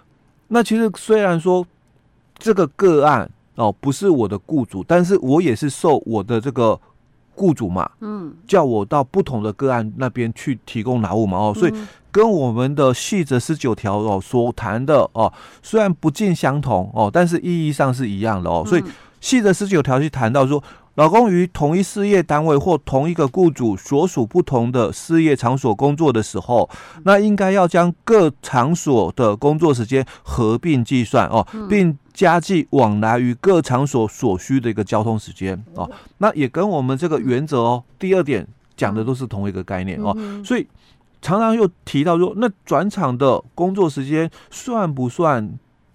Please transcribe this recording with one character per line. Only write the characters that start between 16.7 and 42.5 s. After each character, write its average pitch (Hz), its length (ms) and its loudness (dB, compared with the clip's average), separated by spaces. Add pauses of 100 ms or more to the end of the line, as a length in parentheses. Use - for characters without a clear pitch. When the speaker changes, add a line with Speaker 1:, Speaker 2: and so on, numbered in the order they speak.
Speaker 1:
哦， 113 180 0
但 175 160 2
是 170 120 -2
意 170 280 -2
义 151 60 -2
上 139 180 0
是 127 160 -4
一 101 120 -6
样 101 240 -2
的， 85 80 -4
哦， 85 120 0
Speaker 2:
嗯。 104 60 -6
Speaker 1:
所 170 80 2
以 151 60 -2 (360)
细 254 220 0
则 202 100 4
十 190 140 -2
九 190 160 2
条 131 180 0
去 151 80 0
谈 123 240 -2
到 135 140 2
说， 139 180 -2 (300)
劳 156 160 4
工 220 220 4
于 180 160 2
同 156 280 -2
一 190 60 2
事 202 260 -4
业 202 140 4
单 151 240 -2
位 156 100 2
或 151 220 2
同 143 320 -2
一 175 60 -4
个 160 120 2
雇 175 220 2
主 117 260 -2
所 143 300 0
属 139 220 -2
不 175 160 0
同 120 280 0
的 120 220 0
事 165 300 0
业 151 120 2
场 127 220 0
所 123 160 0
工 143 240 0
作 156 160 2
的 110 80 0
时 - 180 -6
候， 117 300 0 (280)
Speaker 2:
嗯。 165 80 -20
Speaker 1:
那 196 120 6
应 208 180 2
该 190 160 0
要 190 160 2
将 175 240 2 (120)
各 196 280 4 (120)
场 135 320 0
所 113 380 0
的 107 220 2
工 147 220 0
作 156 160 4
时 120 100 -2
间 131 220 0 (160)
合 113 340 0
并 127 300 0
计 123 180 0
算， 110 260 2
哦， 110 240 0
Speaker 2:
嗯。 214 140 -10
Speaker 1:
并 185 300 2 (160)
加 175 260 4
计 165 300 -2
往 107 300 2
来 110 180 2
于 123 160 0
各 180 260 2
场 135 280 0
所 113 200 0
所 101 300 -2
需 135 220 -2
的 117 100 -4
一 110 40 -2
个 104 100 -4
交 110 200 -2
通 110 140 -2
时 - 140 -12
间， 95 240 -6 (180)
哦， 90 180 -8
Speaker 2:
嗯。 - 60 -20 (220)
Speaker 1:
那 208 160 0
也 143 120 -2
跟 170 220 -2
我 170 100 -2
们 131 160 -2
这 160 140 -4
个 151 100 0
原 127 280 -2
则， 139 140 -2
哦， 120 220 0
Speaker 2:
嗯。 - 140 -20
Speaker 1:
第 190 160 -2
二 185 80 4
点 139 260 -4 (300)
讲 107 160 -2
的 110 100 -4
都 127 120 -4
是 127 100 -8
同 101 240 -6
一 - 20 -6
个 92 120 -8
概 92 200 -8
念， 98 160 -8
哦， 208 160 -2
Speaker 2:
嗯。 - 20 -10
嗯 202 260 -10
哼。 - 20 -18
Speaker 1:
所 247 100 -2
以 202 120 -4 (540)
常 190 180 -2
常 226 160 0
又 226 100 2 (200)
提 143 180 0
到 170 140 2
说， 180 180 0
那 220 160 0 (140)